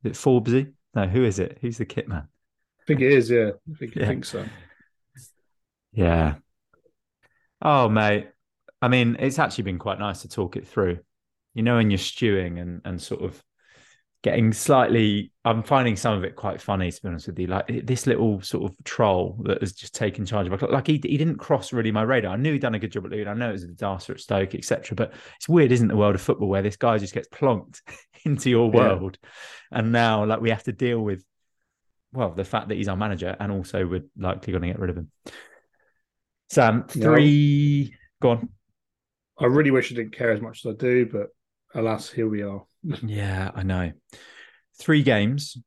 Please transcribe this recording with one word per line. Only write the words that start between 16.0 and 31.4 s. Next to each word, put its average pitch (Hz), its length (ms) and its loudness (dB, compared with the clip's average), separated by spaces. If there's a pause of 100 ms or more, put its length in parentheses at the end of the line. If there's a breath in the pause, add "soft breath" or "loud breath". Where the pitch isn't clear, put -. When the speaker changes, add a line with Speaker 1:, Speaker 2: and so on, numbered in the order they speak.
Speaker 1:
of 92 80 -4
it - 120 -8
quite 92 240 -6
funny, 92 300 -2
to - 120 -14
be 98 60 -8
honest 82 180 -8
with 90 120 -12
you. 90 100 -4
Like, 95 360 -4
this 123 220 -2
little 110 340 2
sort - 300 -6
of - 140 -20
troll 95 600 0
that 101 160 -2
has - 120 -6
just - 220 -20
taken 107 300 -4
charge 98 220 -2
of 87 60 -4
my 98 60 -4
cl-, - 140 -2
like, 135 140 0
he, 156 80 2
he 147 240 -2
didn't 160 200 0
cross - 340 -2
really 113 180 -2
my 107 120 0
radar. 110 300 0
I 98 40 -6
knew 143 160 -2
he'd 139 100 -2
done 120 120 -2
a 107 40 -4
good 95 140 -8
job 98 120 -6
at 90 60 -10
Luton. 104 180 -6
I 104 60 -8
know 120 160 -4
it - 20 -6
was 95 120 -10
a 85 40 -16
disaster 92 440 -8
at - 80 -12
Stoke, 98 340 -2
et - 100 -10
cetera. - 300 -4
But - 180 -4 (240 loud breath)
it's - 120 -16
weird, 151 240 6
isn't 117 180 4
it, - 20 -2
the 107 60 2
world 104 160 4
of 92 80 -2
football, 104 260 0
where 98 140 2
this 101 140 -2
guy 117 220 2
just 101 160 -8
gets - 140 -8
plonked - 520 -2 (220 loud breath)
<laughs> - 220 -20
into 143 240 -2
your 120 240 4
Speaker 2:
Yeah. 117 60 6
Speaker 1:
world. 95 400 2 (520 loud breath)
And 113 220 0
now, 113 320 4
like, 110 160 0
we 113 100 0
have 110 140 -2
to 123 80 -6
deal 120 280 0
with, 98 240 -4 (880)